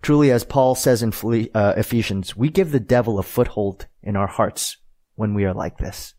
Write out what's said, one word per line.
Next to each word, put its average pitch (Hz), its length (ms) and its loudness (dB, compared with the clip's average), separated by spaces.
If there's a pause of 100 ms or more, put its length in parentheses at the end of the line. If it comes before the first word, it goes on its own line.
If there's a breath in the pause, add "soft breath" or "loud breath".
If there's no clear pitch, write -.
Truly, 147 280 4
as 120 140 2
Paul 127 300 2
says 123 280 2
in 113 100 -2
Phile-, 113 420 -2
uh, 101 240 2
Ephesians, 107 580 -2
we 127 140 0
give 170 220 0
the 139 60 2
devil 120 400 2
a 95 40 -2
foothold 104 640 -2 (160)
in 101 140 -4
our 98 100 0
hearts - 500 -4 (380)
when 107 180 -2
we 101 140 0
are 92 80 0
like - 240 -8
this. - 400 -10